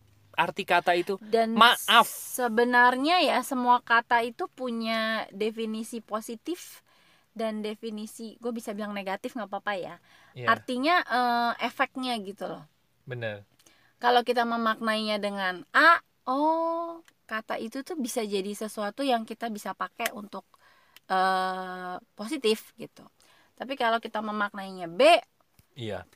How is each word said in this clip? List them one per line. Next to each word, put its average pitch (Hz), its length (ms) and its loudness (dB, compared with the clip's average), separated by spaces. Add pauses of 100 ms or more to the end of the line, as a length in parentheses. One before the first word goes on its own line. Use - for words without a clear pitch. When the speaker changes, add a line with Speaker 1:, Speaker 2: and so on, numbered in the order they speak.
(300)
Speaker 1:
arti 170 320 -2
kata 175 320 4
itu? 175 240 0
Speaker 2:
Dan 226 340 0
Speaker 1:
Maaf. 226 540 6
Speaker 2:
sebenarnya 247 1120 2
ya, 254 220 2
semua 247 380 2
kata 233 420 2
itu 247 240 -6
punya 226 840 -4
definisi 220 680 -6
positif - 880 -10 (460)
dan 214 300 -6
definisi, 214 760 -10
gue 240 160 -8
bisa 233 180 -10
bilang 208 220 -8
negatif 196 400 -6
nggak 208 160 -10
apa-apa 202 260 -6
ya. 165 200 -8 (400)
Speaker 1:
Iya. 123 140 -8
Speaker 2:
Artinya, 254 520 2
eh, 240 520 0 (120)
efeknya 254 560 -2
gitu 196 260 -10
loh. 165 160 -10 (400)
Speaker 1:
Bener. 113 400 -8 (540)
Speaker 2:
Kalau 240 260 4
kita 240 220 0
memaknainya 220 760 -2
dengan 196 540 -4
A, 320 260 8 (260)
oh, 330 800 -2 (220)
kata 220 340 -8
itu 226 240 -8
tuh 349 140 -10
bisa 240 260 -4
jadi 202 300 -2
sesuatu 214 500 -8
yang 240 220 2
kita 226 260 -10
bisa 208 220 -10
pakai 190 400 -6
untuk, 202 340 -14 (600)
eh, 185 920 0 (160)
positif 220 600 -2
gitu. - 280 -18 (520)
Tapi 254 200 -8
kalau 233 240 0
kita 220 220 -8
memaknainya 202 680 -6
B, 175 160 2 (720)
Speaker 1:
Iya. 101 420 -8